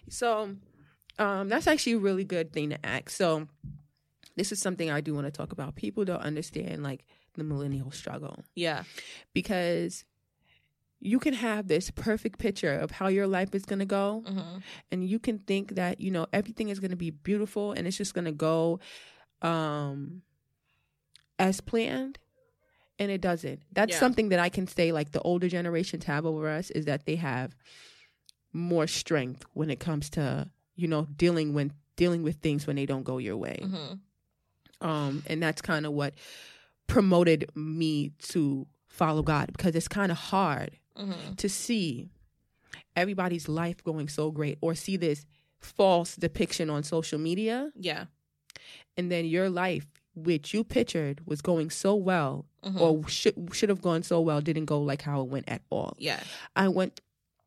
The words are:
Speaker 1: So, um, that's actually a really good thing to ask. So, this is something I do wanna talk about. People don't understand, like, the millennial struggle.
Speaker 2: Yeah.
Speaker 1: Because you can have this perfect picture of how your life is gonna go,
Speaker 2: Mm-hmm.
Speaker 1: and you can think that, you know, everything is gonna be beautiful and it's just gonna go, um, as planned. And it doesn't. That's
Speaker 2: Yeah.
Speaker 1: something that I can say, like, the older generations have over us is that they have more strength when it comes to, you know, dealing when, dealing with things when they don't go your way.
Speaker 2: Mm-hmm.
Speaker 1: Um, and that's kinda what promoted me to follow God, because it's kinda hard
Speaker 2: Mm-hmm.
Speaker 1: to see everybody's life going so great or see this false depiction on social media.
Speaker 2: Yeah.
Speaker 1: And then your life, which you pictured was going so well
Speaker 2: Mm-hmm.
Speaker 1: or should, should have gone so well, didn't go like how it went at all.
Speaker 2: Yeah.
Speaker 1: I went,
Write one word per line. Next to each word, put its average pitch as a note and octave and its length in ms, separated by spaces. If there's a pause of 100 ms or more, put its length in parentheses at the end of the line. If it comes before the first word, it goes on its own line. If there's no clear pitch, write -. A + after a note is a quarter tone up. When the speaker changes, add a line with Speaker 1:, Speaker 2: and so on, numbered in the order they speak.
Speaker 1:
So, G#3+ 480 (600)
um, G3+ 300
that's C#4 200
actually D4 240
a A3+ 60
really G3 260
good E3 280
thing D3 180
to D3 160
ask. - 240
So, D#3+ 360 (880)
this F#3+ 160
is G#3 100
something F3+ 300
I D3 100
do D3+ 140
wanna D3 160
talk - 220
about. D3 240
People G#3 280
don't F3+ 180
understand, D#3 600
like, C3+ 220 (300)
the D#3+ 100
millennial C#3 480
struggle. - 520 (120)
Speaker 2:
Yeah. E3+ 260 (500)
Speaker 1:
Because F3 720 (960)
you G#3 220
can C#4 140
have G#3+ 340
this E3 240
perfect A3 480
picture F#3+ 340
of D#3 160
how - 160
your G3 220
life F#3+ 260
is G3 100
gonna G3 220
go, G3+ 400
Speaker 2:
Mm-hmm. F#3 320 (320)
Speaker 1:
and F#3 180
you A3 120
can A3 180
think G3 380
that, F3+ 240
you F#3+ 100
know, E3 220
everything G#3+ 360
is G3 120
gonna F#3 160
be E3+ 140
beautiful G#3 640
and - 140
it's F#3+ 100
just G3 160
gonna E3+ 200
go, E3 480 (600)
um, D3 840 (1160)
as F#3+ 220
planned. C4 580 (800)
And G3+ 120
it F#3+ 100
doesn't. E3+ 400 (120)
That's G3+ 200
Speaker 2:
Yeah. E3 80
Speaker 1:
something A#3 300
that F3+ 100
I F3 80
can F#3 180
say, E3 260
like, D3+ 200
the - 80
older F3+ 280
generations E3+ 560
have D3+ 200
over D#3 240
us D#3 220
is D#3 160
that D3 200
they D#3 100
have C3 380 (1000)
more E3+ 340
strength B2+ 640
when D#3 180
it C3 100
comes D3 300
to, C#3+ 380 (280)
you F3 120
know, D#3 180 (100)
dealing E3 360
when, C#3+ 200 (240)
dealing E3+ 260
with D3+ 140
things D3 300
when C#3+ 100
they C#3 100
don't C3+ 180
go B2+ 140
your G#2 180
way. - 260
Speaker 2:
Mm-hmm. - 1200
Speaker 1:
Um, D3 400
and E3 160
that's D#3 200
kinda D#3 280
what C#3+ 240 (720)
promoted F3 680
me D#3 580 (180)
to C#3 360 (220)
follow D#3 340
God, D3+ 300
because E3+ 220
it's E3 140
kinda G3 260
hard E3 640 (200)
Speaker 2:
Mm-hmm. F#3+ 360
Speaker 1:
to G3+ 160
see F3 580 (840)
everybody's F3+ 540
life E3+ 360
going D#3 240
so D3+ 220
great D3+ 320
or E3 120
see F#3+ 220
this D#3+ 300 (320)
false F3 580
depiction E3 540
on D3 120
social D#3+ 360
media. A3 600
Speaker 2:
Yeah. F3+ 280 (920)
Speaker 1:
And F3+ 160
then E3+ 140
your F3+ 240
life, F3 360 (280)
which D#3+ 400
you A3 100
pictured D#3+ 640
was D3 160
going E3 260
so G3 260
well F3 520 (180)
Speaker 2:
Mm-hmm. F#3+ 160
Speaker 1:
or D#3 280
should, F3 440
should G#3+ 160
have G3 140
gone E3+ 200
so E3+ 200
well, D3+ 180
didn't D#3 240
go D3 160
like C#3+ 220
how C#3+ 180
it B2+ 80
went C3+ 200
at - 220
all. - 300
Speaker 2:
Yeah. C#3+ 180 (380)
Speaker 1:
I G3 120
went, F#3 320 (460)